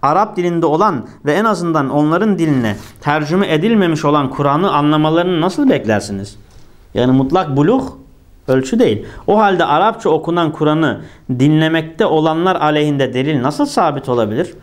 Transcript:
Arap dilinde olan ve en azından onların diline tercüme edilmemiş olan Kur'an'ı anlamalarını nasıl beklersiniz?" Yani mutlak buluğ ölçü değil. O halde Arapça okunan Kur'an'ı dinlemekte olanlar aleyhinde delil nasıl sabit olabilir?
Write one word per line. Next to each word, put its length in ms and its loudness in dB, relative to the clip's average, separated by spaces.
Arap 340 0
dilinde 300 0
olan 400 0
ve 80 0
en 120 0
azından 460 0
onların 480 2
diline 380 0
tercüme 540 0
edilmemiş 500 0
olan 260 0
Kur'an'ı 420 0
anlamalarını 680 0
nasıl 300 0
beklersiniz?" 680 -2
Yani 180 2
mutlak 440 0
buluğ 260 2
ölçü 300 0
değil. 280 2
O 120 2
halde 260 2
Arapça 460 0
okunan 420 -2
Kur'an'ı 480 0
dinlemekte 760 2
olanlar 500 0
aleyhinde 580 0
delil 280 0
nasıl 240 -2
sabit 420 -2
olabilir? 540 -2